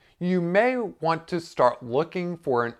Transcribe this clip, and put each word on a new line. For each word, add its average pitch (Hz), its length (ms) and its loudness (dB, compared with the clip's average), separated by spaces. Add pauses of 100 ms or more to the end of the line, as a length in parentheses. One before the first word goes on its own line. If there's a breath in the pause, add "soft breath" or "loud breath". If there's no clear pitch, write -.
(180 soft breath)
you 180 240 0
may 208 360 2
want 165 500 -4
to 175 120 -4
start 127 440 0
looking 165 520 -4
for 120 300 0
an 117 140 -6